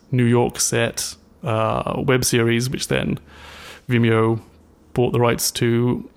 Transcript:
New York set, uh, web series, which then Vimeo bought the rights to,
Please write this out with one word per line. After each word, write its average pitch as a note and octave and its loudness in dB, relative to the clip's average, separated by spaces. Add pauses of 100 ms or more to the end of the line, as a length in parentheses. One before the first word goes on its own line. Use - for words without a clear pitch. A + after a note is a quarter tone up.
(120)
New B2 2
York A#2+ 2
set, - -2 (280)
uh, A2 -2
web C3 2
series, A#2 2
which - -6
then - -2 (720)
Vimeo A2+ 2 (520)
bought B2 0
the A#2+ 0
rights - 0
to, A#2+ 0